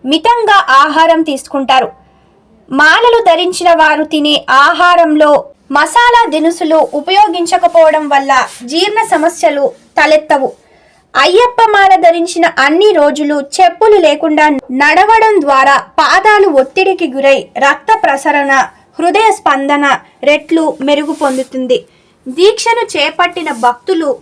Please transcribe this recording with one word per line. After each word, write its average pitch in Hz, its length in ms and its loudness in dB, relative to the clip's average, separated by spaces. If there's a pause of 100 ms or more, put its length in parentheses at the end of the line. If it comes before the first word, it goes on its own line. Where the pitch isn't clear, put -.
మితంగా 403 640 0
ఆహారం 311 520 2
తీసుకుంటారు. 269 840 -4 (680)
మాలలు 403 540 2
ధరించిన 349 440 0
వారు 311 340 2
తినే 302 460 -2
ఆహారంలో 311 960 2 (260)
మసాలా 466 580 2
దినుసులు 320 640 -2
ఉపయోగించకపోవడం 339 1160 0
వల్ల 277 380 0 (180)
జీర్ణ 392 380 -4
సమస్యలు 311 680 -2 (280)
తలెత్తవు. 302 520 0 (640)
అయ్యప్ప 466 540 0
మాల 392 260 4
ధరించిన 339 640 0
అన్ని 330 320 2
రోజులు 294 520 -2 (180)
చెప్పులు 415 340 2
లేకుండా 302 540 0
నడవడం 359 920 2
ద్వారా 277 360 2
పాదాలు 381 680 0
ఒత్తిడికి 339 600 -2
గురై 269 380 0 (120)
రక్త 285 460 0
ప్రసరణ, 285 480 -2 (480)
హృదయ 403 320 0
స్పందన 277 680 -2 (240)
రెట్లు 302 580 -2
మెరుగు 294 320 -2
పొందుతుంది. 262 720 -4 (420)
దీక్షను 415 720 -2
చేపట్టిన 320 500 -4
భక్తులు 247 720 -4